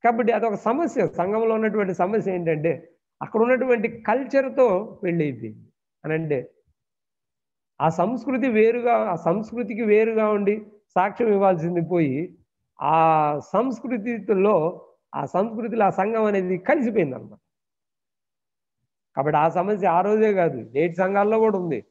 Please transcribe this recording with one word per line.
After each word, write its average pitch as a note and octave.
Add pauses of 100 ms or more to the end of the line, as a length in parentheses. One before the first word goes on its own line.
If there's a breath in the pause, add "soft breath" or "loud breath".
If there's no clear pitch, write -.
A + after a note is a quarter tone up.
కాబట్టి A#3
అదొక G#3+
సమస్య, A#3
సంఘంలో A3
ఉన్నటువంటి G#3+
సమస్య F#3
ఏంటంటే E3 (260)
అక్కడ -
ఉన్నటువంటి A#3+
కల్చర్తో B3
పెళ్ళి E3+
అయిపోయింది A2+ (380)
అని D#3
అంటే D#3+ (1300)
ఆ D#3
సంస్కృతి A3
వేరుగా, A#3
ఆ G#3+
సంస్కృతికి G#3+
వేరుగా A3
ఉండి G#3 (300)
సాక్ష్యం G3+
ఇవ్వాల్సింది F3+
పోయి E3 (440)
ఆ D3 (580)
సంస్కృతిలో, G#3 (280)
ఆ C#3+
సంస్కృతిలో A3
ఆ F#3+
సంఘం A3
అనేది F#3+
కలిసిపోయింది G#3+
అనమాట. - (1800)
కాబట్టి D3
ఆ D#3
సమస్య F#3
ఆ E3+
రోజే G#3+
కాదు, E3 (160)
నేటి E3
సంఘాల్లో G3+
కూడా A3
ఉంది D#3